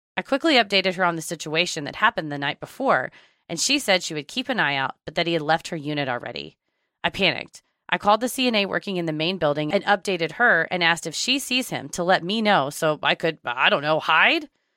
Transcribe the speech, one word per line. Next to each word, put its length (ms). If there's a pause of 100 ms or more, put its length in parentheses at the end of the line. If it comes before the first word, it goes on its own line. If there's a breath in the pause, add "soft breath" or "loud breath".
(160)
I 60
quickly 340
updated 400
her 80
on 120
the 60
situation 640
that 100
happened 360
the 60
night 220
before, 520 (380 soft breath)
and 100
she 200
said 240
she 100
would 140
keep 220
an 100
eye 160
out, 280
but 120
that 100
he 80
had 80
left 280
her 60
unit 320
already. 500 (460)
I 60
panicked. 540 (260)
I 80
called 240
the 80
C 180
N 80
A 120
working 300
in 100
the 40
main 260
building 360
and 120
updated 480
her 360
and 140
asked 240
if 80
she 240
sees 320
him 180
to 140
let 200
me 180
know 280
so 320
I 140
could, 280
I 260
don't 120
know, 180
hide? 480 (300)